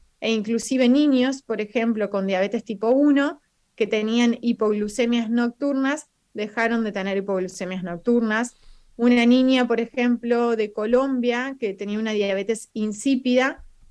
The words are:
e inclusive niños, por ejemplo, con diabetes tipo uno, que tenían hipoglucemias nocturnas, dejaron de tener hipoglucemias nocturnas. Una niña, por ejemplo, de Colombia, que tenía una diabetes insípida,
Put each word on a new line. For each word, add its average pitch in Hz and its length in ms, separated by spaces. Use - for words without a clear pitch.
e 226 100
inclusive 226 580
niños, 269 520
por 220 180
ejemplo, 214 500
con 196 180
diabetes 196 360
tipo 220 280
uno, 285 500
que 214 120
tenían 233 540
hipoglucemias 220 880
nocturnas, 269 800
dejaron 226 500
de 208 80
tener 196 260
hipoglucemias 185 640
nocturnas. 220 760
Una 240 280
niña, 254 420
por 233 120
ejemplo, 233 800
de 208 160
Colombia, 247 840
que 202 140
tenía 202 240
una 220 140
diabetes 202 640
insípida, 254 880